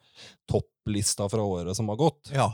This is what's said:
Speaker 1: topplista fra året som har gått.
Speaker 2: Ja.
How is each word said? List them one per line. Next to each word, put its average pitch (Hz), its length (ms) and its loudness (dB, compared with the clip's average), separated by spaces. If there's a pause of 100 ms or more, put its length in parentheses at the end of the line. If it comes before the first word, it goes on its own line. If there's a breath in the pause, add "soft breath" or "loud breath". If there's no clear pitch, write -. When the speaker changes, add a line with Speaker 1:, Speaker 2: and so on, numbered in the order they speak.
(480 loud breath)
Speaker 1:
topplista - 840 -2
fra 110 140 0
året 90 340 -2
som 110 120 -2
har 107 80 -4
gått. 156 360 2
Speaker 2:
Ja. 127 200 4